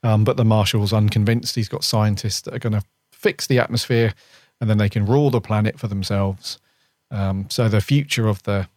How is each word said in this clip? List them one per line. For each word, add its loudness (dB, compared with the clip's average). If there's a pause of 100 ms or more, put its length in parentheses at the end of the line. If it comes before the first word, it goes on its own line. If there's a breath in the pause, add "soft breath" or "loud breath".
Um, 4
but 2
the 2
Marshal's 2
unconvinced. 0
He's -4
got -8
scientists -2
that -12
are -6
gonna -2 (300)
fix -4
the 2
atmosphere, 0 (460 soft breath)
and -2
then 4
they 4
can 0
rule 4
the 0
planet -2
for -10
themselves. -4 (520)
Um, -4
so 0
the 2
future 0
of -2
the -2